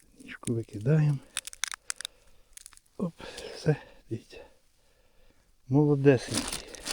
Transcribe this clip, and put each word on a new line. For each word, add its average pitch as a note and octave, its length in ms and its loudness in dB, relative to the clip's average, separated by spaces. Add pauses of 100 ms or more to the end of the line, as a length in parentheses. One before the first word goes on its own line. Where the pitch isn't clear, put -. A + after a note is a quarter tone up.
(240)
Ніжку - 300 -8
викидаємо. C3+ 640 0 (1800)
Оп, F3 160 -6 (420)
все, - 200 0 (340)
дивіться. - 360 -12 (1200)
Молодесенький. C#3 1000 4 (240)